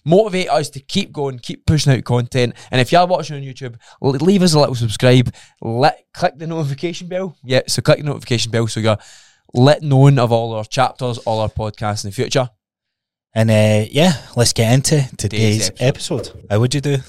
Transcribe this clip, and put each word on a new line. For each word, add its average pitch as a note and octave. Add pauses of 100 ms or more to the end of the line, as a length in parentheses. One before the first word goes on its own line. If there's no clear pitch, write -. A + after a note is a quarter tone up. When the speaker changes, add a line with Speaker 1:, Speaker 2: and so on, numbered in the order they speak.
Speaker 1:
motivate F#3
us D3
to C3+
keep -
going, C#3
keep -
pushing C#3+
out B2
content. A#2+ (180)
And B2+
if B2
you E3+
are F3+
watching D#3+
on C#3
YouTube, B2+ (260)
l-, C#3
leave F3
us D#3
a D3+
little C3+
subscribe. B2 (300)
Let, B2
click E3+
the D#3+
notification D#3+
bell. F3+
Yeah, B2+
so -
click D3+
the D3
notification A#2+
bell A#2
so A2
you're A2 (560)
let C3+
known C#3
of A#2
all A#2
our G#2+
chapters, B2
all A2
our G#2+
podcasts G#2+
in G2+
the G2
future. B2 (840)
Speaker 2:
And, A2+
uh, G#2+
yeah, D#3 (140)
let's A#2+
get A2+
into C#3 (160)
today's G#2+
Speaker 1:
Today's - (100)
episode. C3
Speaker 2:
episode. -
How G2+
would B2+
you C#3+
do C#3+ (120)